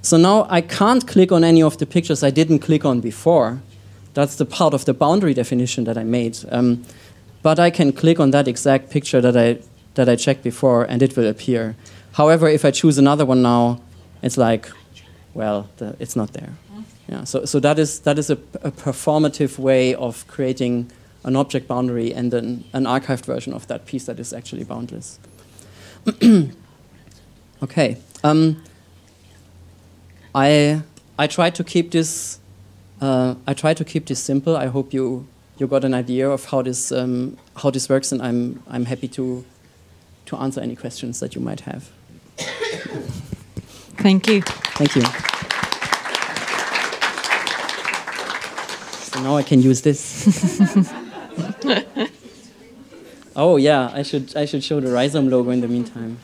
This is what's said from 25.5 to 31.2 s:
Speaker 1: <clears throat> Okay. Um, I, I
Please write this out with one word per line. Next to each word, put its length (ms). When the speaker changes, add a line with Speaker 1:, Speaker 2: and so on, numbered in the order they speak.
Speaker 1:
<clears throat> 300
Okay. 340
Um, 400
I, 480
I 100